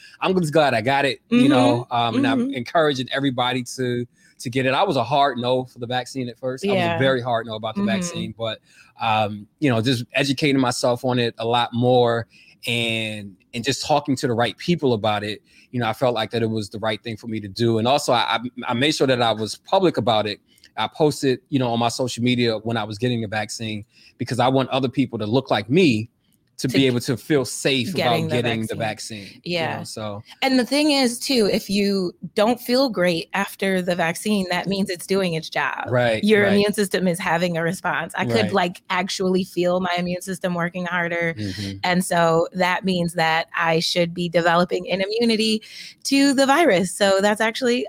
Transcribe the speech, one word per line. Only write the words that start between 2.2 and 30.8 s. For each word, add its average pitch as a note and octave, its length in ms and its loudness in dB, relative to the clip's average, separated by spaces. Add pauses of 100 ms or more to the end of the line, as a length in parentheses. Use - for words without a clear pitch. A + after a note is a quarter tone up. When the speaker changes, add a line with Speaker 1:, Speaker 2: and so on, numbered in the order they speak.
Speaker 1:
I'm B3+ 120 0
Speaker 2:
Mm-hmm. C4+ 140 -2
Speaker 1:
encouraging C3 580 0
everybody B2+ 520 -2 (140)
to, B2 280 -2 (340)
to - 120 -8
get C3 160 0
it. B2+ 80 2
I E3+ 80 2
was F#3 120 0
a B2 80 2
hard C#3 360 2
no B2+ 260 0
for B2 140 -20
the A#2+ 80 -8
vaccine B2+ 420 -6
at A#2 80 -16
first. C3 280 -6
I - 20 0
was G3+ 80 2
a - 20 2
Speaker 2:
Yeah. E3+ 220 0
Speaker 1:
very C3 220 2
hard A#2 260 2
no A2 80 -8
about A2 180 -6
the G3 80 -2
Speaker 2:
Mm-hmm. G#2 60 0
Speaker 1:
vaccine, A2+ 500 -4
but, A2 220 -4 (420)
um, A2 460 0 (120)
you C#3+ 120 2
know, A2+ 100 2
just B2 320 0
educating C#3 480 2
myself A#2+ 420 0
on B2 140 0
it A#2 220 0
a A2+ 80 -4
lot A#2+ 260 0
more A#2+ 540 2 (380)
and, A2 680 -4 (180)
and A#2+ 100 -6
just C3 220 -4
talking D3 300 0
to D3+ 100 -6
the B2 80 0
right A2+ 240 0
people D3 360 0
about G#2 280 0
it, G#2 200 -8 (300)
you B2 100 -4
know, A2+ 60 -2
I A2 40 0
felt B2 240 0
like A2 160 -4
that A#2 100 0
it A2+ 80 0
was A2 200 -4
the G#2+ 100 -12
right A2 240 -4
thing A2+ 140 -8
for A#2 100 -16
me A2 140 -6
to G#2 80 -12
do. A2+ 280 2
And A2 120 2
also, C#3+ 240 2
I, A2+ 240 2
I, - 20 -2 (300)
I B2 40 -2
made C#3+ 200 0
sure D3 140 2
that B2 140 2
I A2+ 120 2
was G#2+ 240 -6
public F#3 400 2
about G#2+ 300 0
it. G2+ 120 -8 (380)
I A2 100 -2
posted, C#3 640 0
you C#3 100 0
know, A#2+ 140 0
on A#2 60 0
my A#2 100 2
social A#2+ 340 -4
media A#2+ 360 2
when A#2 180 -4
I G#2+ 80 -2
was G#2+ 120 -10
getting B2 220 0
the A2+ 80 -6
vaccine, G#2+ 560 -6 (340)
because A#2+ 220 -4
I B2 80 4
want C3+ 220 2
other C3 200 0
people B2 300 -2
to G#2+ 80 -4
look B2+ 240 0
like A2 180 -2
me C3 400 2 (460)
to - 120 -6
Speaker 2:
To B2+ 100 -2
Speaker 1:
be C3+ 80 4
able B2 160 2
to A#2+ 160 -2
feel C#3 280 0
safe B2+ 500 -2
Speaker 2:
Getting E3 320 0
Speaker 1:
about - 80 -2
Speaker 2:
the A#2+ 80 0
Speaker 1:
getting A2+ 240 -2
the A2 80 -6
Speaker 2:
vaccine. G#2+ 480 -8
Speaker 1:
vaccine, - 200 -20
you F3 120 -6
Speaker 2:
Yeah. D3+ 240 -4
Speaker 1:
know, E3 60 -12
so. G#2+ 360 -10 (220)
Speaker 2:
And C4 160 2
the A#3 60 2
thing D4 260 2